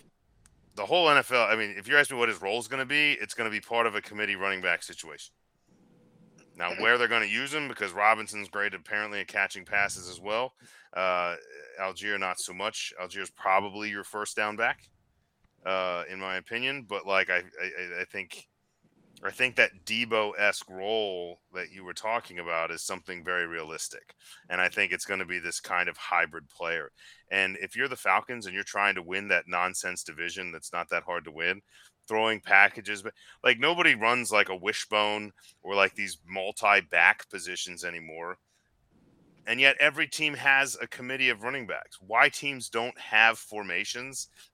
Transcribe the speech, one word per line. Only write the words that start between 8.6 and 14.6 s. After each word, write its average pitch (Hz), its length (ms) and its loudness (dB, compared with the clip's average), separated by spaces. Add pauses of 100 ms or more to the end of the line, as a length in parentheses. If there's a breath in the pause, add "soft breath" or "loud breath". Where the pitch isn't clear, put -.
apparently 104 480 -6
at 92 60 -8
catching 98 360 -4
passes 95 460 -4
as 87 100 -12
well. 110 360 -4 (380 loud breath)
Uh, 90 420 2 (440)
Algier, 98 380 -4
not 92 220 -2
so - 140 -8
much. 101 460 -6
Algier's 92 300 -8
probably 98 600 -2
your 101 140 -8
first 104 320 -8
down 107 220 -2
back, 120 320 -2 (760)